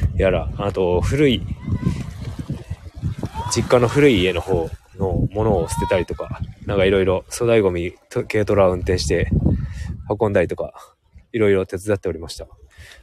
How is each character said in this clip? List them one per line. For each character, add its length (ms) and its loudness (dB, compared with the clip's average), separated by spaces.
や 140 4
ら、 260 0
あ 160 -2
と 300 2
古 260 2
い、 140 0
実 140 -2
家 100 6
の 80 4
古 220 4
い 140 4
家 100 2
の 80 -2
方 300 -2
の 360 -2
も 120 -2
の 140 2
を 100 -2
捨 120 -4
て 60 -2
た 120 2
り 80 -2
と 80 -8
か、 260 -10
な 120 -2
ん 20 2
か 80 4
い 40 4
ろ 120 4
い 20 4
ろ 240 0
粗 180 -4
大 140 6
ゴ 100 4
ミ 220 -4
と、 160 -4
軽 220 0
ト 80 2
ラ 160 6
を 20 0
運 60 -2
転 180 0
し 100 -2
て 220 2
運 220 0
ん 20 -4
だ 80 4
り 80 2
と 80 -6
か、 160 -8
い 60 -4
ろ 120 4
い 20 4
ろ 140 2
手 100 -8
伝 180 -2
っ 40 -4
て 100 -6
お 40 -4
り 60 -6
ま 120 -12
し 80 -12
た。 80 -12